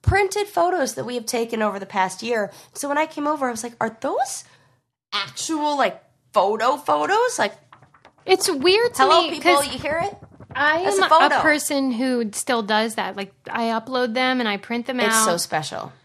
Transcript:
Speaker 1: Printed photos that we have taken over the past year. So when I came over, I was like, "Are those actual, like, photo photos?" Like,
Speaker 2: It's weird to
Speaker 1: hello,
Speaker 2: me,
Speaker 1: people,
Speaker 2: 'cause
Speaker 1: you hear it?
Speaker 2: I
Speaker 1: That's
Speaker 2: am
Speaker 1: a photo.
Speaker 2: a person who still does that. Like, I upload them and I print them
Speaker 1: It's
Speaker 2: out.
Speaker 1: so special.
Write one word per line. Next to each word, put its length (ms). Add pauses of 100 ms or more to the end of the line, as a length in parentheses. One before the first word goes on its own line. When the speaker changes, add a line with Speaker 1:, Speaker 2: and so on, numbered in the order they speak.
Speaker 1:
Printed 460
photos 480
that 80
we 120
have 100
taken 360
over 180
the 60
past 380
year. 280 (220)
So 140
when 100
I 100
came 200
over, 200
I 40
was 120
like, 180
"Are 180
those 460 (680)
actual, 640
like, 240 (320)
photo 440
photos?" 640
Like, 140 (720)
Speaker 2:
It's 240
weird 460
to 80
Speaker 1:
hello, 200
Speaker 2:
me, 80
Speaker 1:
people, 240
Speaker 2:
'cause 180
Speaker 1:
you 60
hear 240
it? 120 (400)
Speaker 2:
I 280
Speaker 1:
That's 140
Speaker 2:
am 60
Speaker 1:
a 60
photo. 280
Speaker 2:
a 40
person 500
who 400
still 320
does 320
that. 200
Like, 180 (160)
I 160
upload 480
them 260
and 100
I 80
print 280
them 140
Speaker 1:
It's 140
Speaker 2:
out. 120
Speaker 1:
so 120
special. 540 (140)